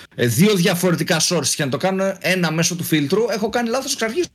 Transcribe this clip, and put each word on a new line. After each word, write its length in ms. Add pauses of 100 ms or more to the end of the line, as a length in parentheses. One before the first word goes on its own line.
(140)
ε, 120
δύο 280
διαφορετικά 680
sources 360
και 80
να 60
το 60
κάνω 440
ένα 300
μέσω 260
του 80
φίλτρου, 460
έχω 180
κάνει 200
λάθος 240
εξ 100
αρχής 320